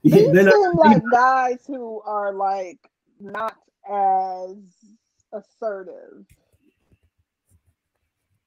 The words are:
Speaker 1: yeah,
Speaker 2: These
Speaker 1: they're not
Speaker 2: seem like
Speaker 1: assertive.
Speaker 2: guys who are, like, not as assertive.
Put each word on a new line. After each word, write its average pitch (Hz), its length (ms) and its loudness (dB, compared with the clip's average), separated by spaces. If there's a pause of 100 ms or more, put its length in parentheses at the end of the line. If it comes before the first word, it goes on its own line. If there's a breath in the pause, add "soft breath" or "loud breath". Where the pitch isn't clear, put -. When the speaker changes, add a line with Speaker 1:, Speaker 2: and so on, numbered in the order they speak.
Speaker 1:
yeah, 151 120 6
Speaker 2:
These - 160 6
Speaker 1:
they're 190 120 4
not - 100 6
Speaker 2:
seem 370 220 2
like 302 220 6
Speaker 1:
assertive. 226 140 -4
Speaker 2:
guys 254 540 0
who 233 360 -14
are, 202 300 -6
like, 190 460 -8 (420)
not 208 360 -10 (340)
as 190 680 -4 (760)
assertive. 196 920 -14 (2250)